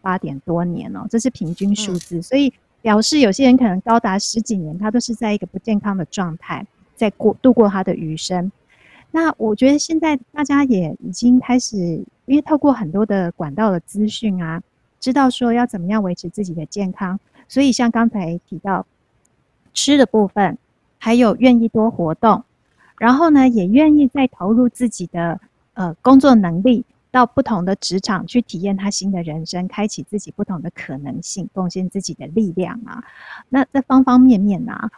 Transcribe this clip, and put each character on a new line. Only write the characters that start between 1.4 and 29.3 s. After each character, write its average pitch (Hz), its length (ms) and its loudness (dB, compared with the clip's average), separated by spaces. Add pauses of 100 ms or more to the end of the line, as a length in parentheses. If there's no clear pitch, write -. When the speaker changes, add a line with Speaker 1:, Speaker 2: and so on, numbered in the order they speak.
Speaker 1:
均 202 220 -2
数 202 240 -6
字， - 180 -10
Speaker 2:
嗯。 170 60 -6
Speaker 1:
所 - 120 -4
以 277 160 2 (300)
表 214 180 2
示 302 200 0
有 220 120 4
些 269 140 0
人 247 100 8
可 262 80 4
能 190 180 0
高 233 180 2
达 196 180 -2
十 - 240 -4
几 214 160 -6
年， 156 220 -6
他 214 100 -4
都 233 100 0
是 233 140 -4
在 208 200 -4
一 208 40 -2
个 185 80 -8
不 185 140 -12
健 208 200 -2
康 202 160 -4
的 180 100 -4
状 175 340 -6
态， - 260 -10 (300)
在 208 160 0
过， 214 200 0 (120)
度 254 100 6
过 214 160 4
他 190 140 -2
的 180 100 -2
余 160 240 -8
生。 180 340 -4 (600)
那 320 260 0
我 214 180 -2
觉 262 160 4
得 294 80 2
现 330 180 -4
在 302 200 0 (160)
大 294 100 -4
家 277 220 2
也 185 340 0
已 - 100 -12
经 247 300 4
开 254 180 0
始， 175 460 -4 (220)
因 269 100 0
为 302 60 2
透 302 160 0
过 277 160 2
很 208 180 -4
多 202 140 0
的 190 260 -2
管 147 240 -10
道 214 160 2
的 175 80 0
资 214 300 -4
讯 190 340 -4
啊， 165 180 -6 (380)
知 262 140 -4
道 269 160 2
说 240 240 -2
要 240 120 2
怎 220 140 -8
么 170 80 -6
样 208 160 0
维 180 100 -4
持 - 140 -10
自 208 160 -8
己 180 100 -6
的 160 120 -8
健 190 260 -6
康， 190 260 -6 (300)
所 269 160 0
以 269 80 4
像 233 180 0
刚 233 200 0
才 170 280 -4 (120)
提 165 80 -12
到 190 280 -4 (880)
吃 285 240 2
的 269 80 6
部 214 220 2
分， 196 300 0 (400)
还 226 160 -2
有 240 240 4
愿 240 240 6
意 226 80 0
多 220 200 0
活 160 260 -2
动， 220 280 2 (540)
然 233 160 4
后 320 160 4
呢， 269 180 6
也 226 180 2
愿 294 320 6
意 285 80 6
再 262 220 0
投 185 240 -4
入 247 160 4
自 240 220 -2
己 175 180 -8
的， 170 320 -4 (360)
呃， 175 260 -4
工 269 180 8
作 262 160 8
能 180 260 2
力， 226 220 2 (260)
到 254 160 4
不 - 160 -2
同 208 220 -2
的 185 140 -2
职 190 240 -4
场 175 260 -4
去 247 140 0
体 - 220 -12
验 196 120 -2
他 196 160 -4
新 190 220 -4
的 175 100 -4
人 160 220 -8